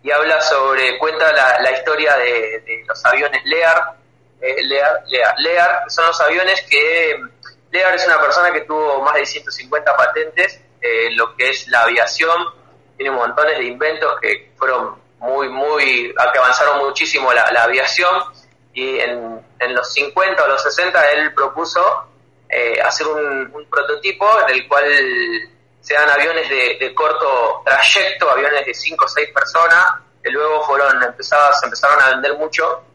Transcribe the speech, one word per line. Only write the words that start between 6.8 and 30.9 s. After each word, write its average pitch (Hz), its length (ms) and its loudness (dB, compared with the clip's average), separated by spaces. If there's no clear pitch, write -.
Lear 185 240 2
es 185 100 0
una 165 140 4
persona 175 320 2
que 156 80 -2
tuvo 151 420 -2
más 147 120 2
de 139 120 0
ciento - 240 -10
cincuenta 147 460 -2
patentes, 156 640 0
eh, 117 280 0
en 117 80 -4
lo 117 180 0
que 127 160 0
es - 160 -6
la 120 160 4
aviación, 120 500 2
tiene 135 140 -4
montones 135 480 0
de 127 60 -4
inventos 151 560 -2
que 104 360 -4
fueron 127 460 -4
muy, 131 300 -4
muy, 135 680 -2
a 123 140 2
que 127 80 0
avanzaron 143 400 2
muchísimo 139 540 -2
la, 117 180 2
la 120 140 2
aviación, 135 580 0
y 127 280 -6
en, 120 440 -6
en 123 160 -4
los 123 180 -4
cincuenta 185 520 0
o 143 40 2
los 135 140 0
sesenta 165 480 2
él 151 240 0
propuso, 156 720 -2
eh, 117 320 -2
hacer - 280 -2
un, 143 440 -4
un 151 160 -16
prototipo 147 580 -2
en 131 120 0
el - 140 -4
cual 139 840 0
sean 147 300 2
aviones 143 400 0
de, 127 280 0
de 127 160 -6
corto 147 680 0
trayecto, 151 680 2
aviones 143 360 0
de 120 80 -8
cinco - 320 -2
o - 20 -4
seis 151 240 -4
personas, 170 540 2
que - 60 -4
luego 151 360 -2
fueron 139 380 2